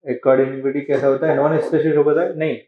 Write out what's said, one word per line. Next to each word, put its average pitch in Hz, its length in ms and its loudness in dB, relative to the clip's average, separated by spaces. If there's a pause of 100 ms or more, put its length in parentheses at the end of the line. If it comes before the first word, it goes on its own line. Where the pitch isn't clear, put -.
Acquired 131 400 2
इम्यूनिटी 135 320 -4
कैसा 139 260 -2
होता 135 200 2
है? 151 100 2
नॉन 151 240 2
स्पेसिफिक 156 380 0
होता 151 240 2
है? 160 160 -6
नहीं, 156 300 -4